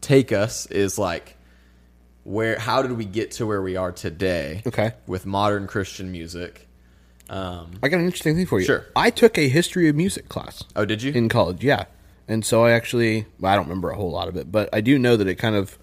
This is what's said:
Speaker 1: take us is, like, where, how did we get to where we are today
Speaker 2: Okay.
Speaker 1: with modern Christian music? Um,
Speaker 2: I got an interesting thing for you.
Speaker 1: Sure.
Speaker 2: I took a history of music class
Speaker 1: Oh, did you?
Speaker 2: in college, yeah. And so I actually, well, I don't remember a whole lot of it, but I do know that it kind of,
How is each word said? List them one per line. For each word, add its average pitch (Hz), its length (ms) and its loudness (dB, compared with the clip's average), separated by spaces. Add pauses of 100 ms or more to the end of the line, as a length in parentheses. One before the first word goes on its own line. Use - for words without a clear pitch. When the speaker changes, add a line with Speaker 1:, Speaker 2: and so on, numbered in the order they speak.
Speaker 1:
take 139 300 6
us 110 360 -2
is, 98 320 -2
like, 87 360 -6 (880)
where, 110 360 -2
how 117 220 0
did 127 100 0
we 117 140 -6
get 101 260 -4
to 117 160 -4
where 104 140 -2
we 92 160 -4
are 92 140 -2
today 87 760 -4
Speaker 2:
Okay. 113 240 -2 (160)
Speaker 1:
with 92 180 -6
modern 98 420 0
Christian 92 440 -8
music? 85 560 -12 (600)
Um, 87 420 -10 (100)
Speaker 2:
I 139 80 0
got 180 100 0
an 170 60 0
interesting 165 300 -2
thing 180 100 0
for 117 140 0
you. 90 60 0
Speaker 1:
Sure. - 200 0 (100)
Speaker 2:
I 175 140 4
took 233 280 4
a 151 100 2
history 165 400 2
of 147 80 4
music 185 340 -2
class - 340 -12 (120)
Speaker 1:
Oh, 107 100 0
did 107 160 -2
you? 139 120 -4
Speaker 2:
in 117 160 2
college, 92 340 0
yeah. 135 220 2 (440)
And 110 160 -2
so 113 180 4
I 117 80 6
actually, 113 540 2 (140)
well, 95 120 2
I 101 60 6
don't 87 80 0
remember 87 240 -4
a - 80 -6
whole 92 140 -4
lot 87 180 -6
of 90 80 -8
it, 73 140 -8
but 104 200 0
I 110 80 0
do 127 180 4
know 120 200 6
that 101 100 2
it 92 80 0
kind 110 200 0
of, 98 280 -2